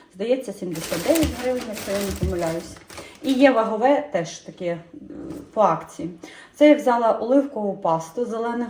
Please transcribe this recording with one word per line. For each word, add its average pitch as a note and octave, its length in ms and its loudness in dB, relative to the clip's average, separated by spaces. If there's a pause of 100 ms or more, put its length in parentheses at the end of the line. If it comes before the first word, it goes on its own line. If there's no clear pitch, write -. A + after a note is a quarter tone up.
(160)
Здається, A#3 380 -2
сімдесят E3+ 540 -8
дев'ять D#4 200 4 (140)
гривень, B3 280 -4
якщо G#3+ 220 -8
я G3 60 -2
не F#3+ 320 -4
помиляюсь. E3+ 480 -6 (460)
І C4+ 100 0
є C4 180 6
вагове A3 600 2
теж E3+ 260 -4
таке, - 280 -14
е, E3+ 140 -4 (720)
по A3 80 2
акції. E3 480 0 (460)
Це D4+ 140 8
я D4 60 10
взяла A#3+ 360 2
оливкову A3 680 0
пасту, E3 480 -2
зелених A#3 440 -4